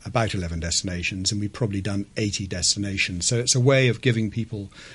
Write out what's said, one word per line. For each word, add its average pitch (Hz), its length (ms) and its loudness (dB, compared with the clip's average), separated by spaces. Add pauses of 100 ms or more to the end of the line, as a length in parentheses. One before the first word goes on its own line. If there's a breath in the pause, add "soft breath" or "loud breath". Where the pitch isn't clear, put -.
about 110 300 0
eleven 85 240 -4
destinations, 90 720 -2
and 104 100 -2
we've 104 100 -2
probably 101 300 -2
done 101 240 -2 (120)
eighty 104 280 -2
destinations. 98 800 -2
So 120 140 2
it's 123 160 0
a 127 40 4
way 131 280 6
of 110 140 0
giving 110 280 2
people 104 400 -6 (260 loud breath)